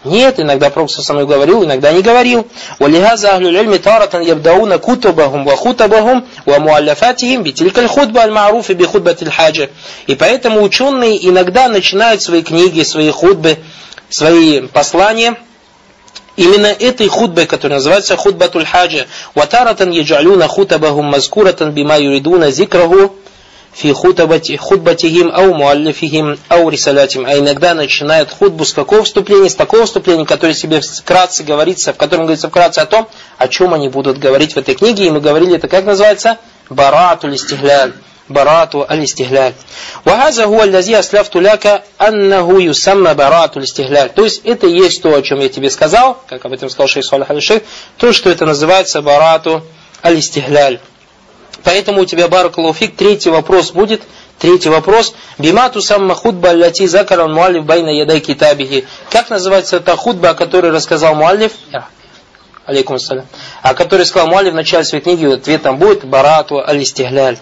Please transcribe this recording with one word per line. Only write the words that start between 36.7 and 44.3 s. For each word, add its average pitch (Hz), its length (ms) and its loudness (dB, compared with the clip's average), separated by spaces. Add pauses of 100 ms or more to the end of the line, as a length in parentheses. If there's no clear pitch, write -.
истихляль. 139 600 -2 (340)
Бараату 143 600 0
аль-истихляль. 131 640 -2 (520)
"Ва 185 120 2
хаза 240 300 0
хуа 220 160 2
аллази 190 320 2
асляфту 202 460 0
ляка 208 420 2 (160)
аннаху 196 600 2
юсамма 175 540 0
бараатуль 143 500 0
истихляль". 135 460 -2
То - 120 0
есть 220 220 -2